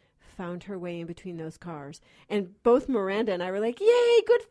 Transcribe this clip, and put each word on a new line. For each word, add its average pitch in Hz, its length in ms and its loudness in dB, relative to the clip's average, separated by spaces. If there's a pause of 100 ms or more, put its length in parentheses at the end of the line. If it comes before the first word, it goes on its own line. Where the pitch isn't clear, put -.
(200)
found 180 440 -12
her 196 160 -12
way 170 200 -10
in 170 60 -10
between 170 320 -14
those 160 200 -12
cars. 143 440 -16 (260)
And 202 360 -2
both 247 260 4
Miranda 208 440 0
and 175 100 -4
I 185 80 -6
were 196 80 -4
like, 226 200 -4
"Yay, 480 460 6
good 466 260 2